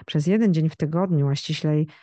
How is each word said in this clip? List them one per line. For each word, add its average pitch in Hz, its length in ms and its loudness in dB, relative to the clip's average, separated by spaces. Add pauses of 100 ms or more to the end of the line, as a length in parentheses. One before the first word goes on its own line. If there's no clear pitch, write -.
„Przez 151 220 -2
jeden 208 260 2
dzień 160 160 2
w - 60 -10
tygodniu, 160 520 0
a 139 80 0
ściślej 151 520 -2 (160)